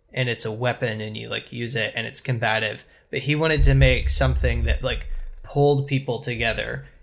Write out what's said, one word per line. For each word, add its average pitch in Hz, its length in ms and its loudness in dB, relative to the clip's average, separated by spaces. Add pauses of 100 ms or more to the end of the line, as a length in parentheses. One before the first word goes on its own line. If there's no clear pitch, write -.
(120)
and 127 160 -2
it's 117 160 -2
a 110 80 -4
weapon, 113 480 -4
and 107 160 -8
you, 110 140 -10
like, 110 240 -8
use 117 240 -6
it, 107 180 -2
and 113 100 -4
it's 113 140 -6
combative. 110 640 -2 (260)
But 139 100 -4
he 139 140 0
wanted 151 300 2
to 139 100 6
make 131 360 6
something 123 560 2
that, 113 180 0
like, 127 240 -4 (360)
pulled 143 440 2
people 131 320 -2
together 117 680 -2 (180)